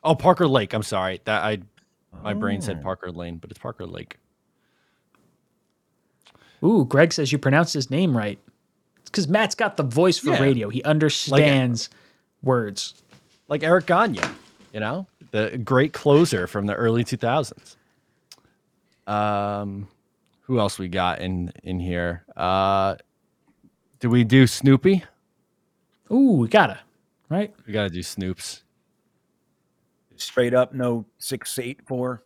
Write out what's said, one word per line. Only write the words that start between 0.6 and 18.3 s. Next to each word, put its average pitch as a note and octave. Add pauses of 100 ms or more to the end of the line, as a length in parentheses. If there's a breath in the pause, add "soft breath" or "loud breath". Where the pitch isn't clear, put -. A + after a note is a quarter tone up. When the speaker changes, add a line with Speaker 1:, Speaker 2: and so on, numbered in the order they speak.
Speaker 1:
I'm A2
sorry. F#2
That G#2+
I, G#2+ (640)
my G#2
brain G2+
said F2+
Speaker 2:
Oh. C#2+
Speaker 1:
Parker F#2
Lane, E2+
but -
it's -
Parker G#2+
Lake. E2+ (2500 soft breath)
Speaker 3:
Ooh, F#3+
Greg C#3+
says C#3
you D3
pronounced D3
his C3
name D3+
right. G#2 (640)
It's -
'cause F3+
Matt's G#3
got -
the D3+
voice D3+
for D3
Speaker 1:
Yeah. C3
Speaker 3:
radio. B2
He A#2+
understands C#3
Speaker 1:
Like, - (500 soft breath)
Speaker 3:
words. A2+ (540)
Speaker 1:
like D3
Eric E3
Gagne, F3+ (540)
you A2
know, C#3 (240)
the A2
great C3
closer D3
from G2+
the G2+
early A#2
two A#2+
thousands. B2 (1300)